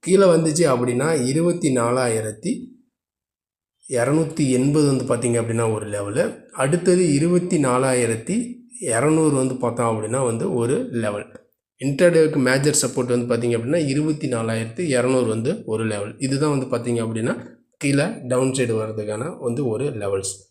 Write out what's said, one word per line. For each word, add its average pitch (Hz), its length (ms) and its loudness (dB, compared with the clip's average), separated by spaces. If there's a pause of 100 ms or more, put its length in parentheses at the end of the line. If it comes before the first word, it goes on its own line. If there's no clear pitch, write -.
கீழே 196 260 6
வந்துச்சு 160 400 4
அப்படின்னா 123 360 0 (220)
இருபத்தி 165 480 0
நாலாயிரத்தி 117 760 -2 (1300)
இரநூத்தி 143 580 0 (140)
எண்பது 147 340 4
வந்து 127 180 0
பார்த்தீங்க 120 320 0
அப்படின்னா 113 240 0 (120)
ஒரு 107 160 -8
லெவலு. 104 300 -2 (400)
அடுத்தது 180 400 2 (120)
இருபத்தி 175 500 2
நாலாயிரத்தி 123 720 0 (600)
இரநூறு 151 420 4
வந்து 127 240 0
பார்த்தோம் 117 280 -2
அப்படின்னா 110 380 -2
வந்து 117 160 -2 (140)
ஒரு 120 180 0 (260)
லெவல். 104 220 -4 (560)
இன்ட்ராடேக்கு 151 640 4
மேஜர் 139 360 2
சப்போர்ட் 123 320 -2
வந்து 120 160 -2
பார்த்தீங்க 117 260 0
அப்படின்னா 135 240 -2 (120)
இருபத்தி 151 420 -2
நாலாயிரத்தி 113 500 -4 (120)
இரநூறு 123 360 2
வந்து 110 180 -2 (220)
ஒரு 110 100 -2 (100)
லெவல். 104 200 -6 (140)
இதுதான் 139 280 0
வந்து 131 200 -4
பார்த்தீங்க 117 320 -2
அப்படின்னா 113 280 -4 (480)
கீழே 139 240 2 (240)
டவுன் 131 280 2
சைடு 117 200 0
வர்றதுக்கான 110 540 -6 (140)
வந்து 120 160 -2 (100)
ஒரு 120 140 -4 (160)
லெவல்ஸ். 98 300 -4 (180)